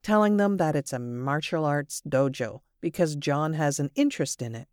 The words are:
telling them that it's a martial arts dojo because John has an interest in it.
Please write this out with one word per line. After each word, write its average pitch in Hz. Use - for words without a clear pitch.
telling 214
them 202
that 156
it's 143
a 127
martial 139
arts 143
dojo 131
because 160
John 147
has 147
an 143
interest 277
in 117
it. 117